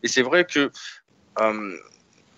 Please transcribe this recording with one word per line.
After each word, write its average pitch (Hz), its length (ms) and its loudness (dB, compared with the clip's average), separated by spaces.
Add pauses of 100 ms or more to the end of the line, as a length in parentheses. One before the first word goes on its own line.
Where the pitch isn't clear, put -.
Et 120 60 -2
c'est 131 120 2
vrai 160 240 2
que, 143 260 0 (680)
euh, 107 380 -2 (600)